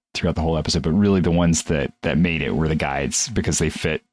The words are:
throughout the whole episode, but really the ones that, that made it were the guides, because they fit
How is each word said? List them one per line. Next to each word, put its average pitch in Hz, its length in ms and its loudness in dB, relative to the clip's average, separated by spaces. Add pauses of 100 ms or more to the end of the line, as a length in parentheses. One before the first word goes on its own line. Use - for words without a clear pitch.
(140)
throughout - 220 -2
the 82 60 -4
whole 82 180 0
episode, 80 240 0
but 82 80 0
really 98 300 4
the 85 100 2
ones 85 320 2
that, 71 280 -2 (120)
that 76 160 0
made 82 240 2
it - 120 -2
were 78 120 0
the 78 80 0
guides, 71 540 -4
because 92 280 -2
they 82 120 0
fit 78 320 -4 (120)